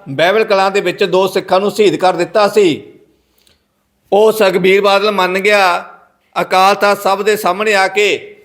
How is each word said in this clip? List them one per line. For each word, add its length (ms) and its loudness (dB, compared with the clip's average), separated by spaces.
ਬਾਈਬਲ 340 0
ਕਲਾਂ 280 0
ਦੇ 100 -2
ਵਿੱਚ 220 -4
ਦੋ 240 0
ਸਿੱਖਾਂ 320 -2
ਨੂੰ 120 -2
ਸ਼ਹੀਦ 240 0
ਕਰ 180 0
ਦਿੱਤਾ 340 -2
ਸੀ। 360 0
ਉਹ 180 4
ਸੁਖਬੀਰ 500 2
ਬਾਦਲ 300 0
ਮੰਨ 280 -2
ਗਿਆ 460 0
ਅਕਾਲ 340 2
ਤਖਤ 260 0
ਸਾਹਿਬ 220 -2
ਦੇ 120 0
ਸਾਹਮਣੇ 400 -2
ਆ 120 2
ਕੇ 580 -4